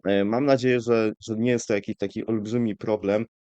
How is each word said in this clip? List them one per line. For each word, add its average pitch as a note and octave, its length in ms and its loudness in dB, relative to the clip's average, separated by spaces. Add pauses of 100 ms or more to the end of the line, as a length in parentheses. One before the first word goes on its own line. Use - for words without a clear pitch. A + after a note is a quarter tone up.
E, G2 200 2
mam A#2 200 0
nadzieję, B2+ 340 4
że, A2+ 320 2 (160)
że A2 80 -4
nie A#2 160 2
jest A#2+ 160 0
to A#2 60 0
jakiś G#2 240 -2
taki G2+ 280 -6
olbrzymi A2 500 -2
problem. G#2+ 500 0 (160)